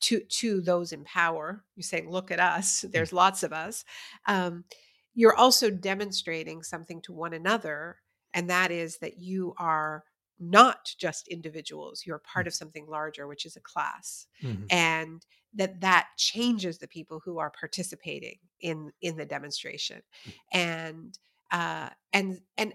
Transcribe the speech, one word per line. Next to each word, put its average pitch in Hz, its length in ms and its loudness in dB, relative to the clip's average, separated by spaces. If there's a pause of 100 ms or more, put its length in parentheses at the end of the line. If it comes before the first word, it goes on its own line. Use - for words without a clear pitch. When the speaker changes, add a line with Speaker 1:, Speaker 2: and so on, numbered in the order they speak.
Speaker 1:
to, - 200 4
to 208 400 0
those 175 300 2
in 147 120 -10
power. 165 600 -2 (120)
You're 180 80 -12
saying, 165 260 -4
"Look 185 220 -4
at 170 80 0
us, 180 440 2
Speaker 2:
Mm. - 80 -10
Speaker 1:
there's 165 220 0
lots 185 300 4
of 151 100 -2
us." 170 320 -8 (420)
Um, 180 380 2 (480)
you're 226 220 10
also 247 340 8
demonstrating 180 960 -4
something 165 400 -10
to 180 100 -16
one 165 200 -6
another, 170 640 -2 (360)
and 175 160 -2
that 180 220 4
is 165 280 -4
that - 200 -10
you 185 380 -4
are 156 460 0 (360)
not 202 580 6
just - 300 -6
individuals, 156 800 -12
you're 160 120 -8
part 180 280 -4
Speaker 2:
Mm. - 20 -6
Speaker 1:
of 165 80 -4
something 156 320 -12
larger, 151 400 -6
which 143 180 -10
is 165 100 -16
a 127 60 -20
class. - 640 -8 (160)
Speaker 2:
Mm-hmm. 104 300 -6
Speaker 1:
And 165 540 0 (280)
that, 190 280 -4
that 185 260 6 (100)
changes 208 600 0
the 151 80 -16
people 160 360 -14
who 170 140 -8
are 151 140 -4
participating - 880 -10 (200)
in, 156 320 -6 (100)
in 165 160 -4
the 151 80 -8
demonstration. 143 760 -8 (240)
Speaker 2:
Mm. - 80 -16 (200)
Speaker 1:
And, 165 640 -4 (320)
uh, 165 380 -2 (220)
and, 190 300 2 (160)
and, 214 180 -2